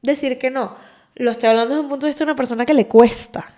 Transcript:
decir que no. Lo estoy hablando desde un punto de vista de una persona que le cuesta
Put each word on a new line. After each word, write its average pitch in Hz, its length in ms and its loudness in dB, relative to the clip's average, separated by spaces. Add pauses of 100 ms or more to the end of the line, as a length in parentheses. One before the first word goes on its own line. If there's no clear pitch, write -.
decir 269 360 -2
que 262 120 -4
no. 262 260 -8 (400)
Lo 240 160 -2
estoy 233 180 0
hablando 233 260 0
desde 302 80 -4
un 277 60 -10
punto 277 160 -6
de 302 60 0
vista 294 140 -4
de 302 60 -4
una 277 60 -4
persona 240 280 -4
que 302 80 2
le 233 140 2
cuesta - 580 4 (120)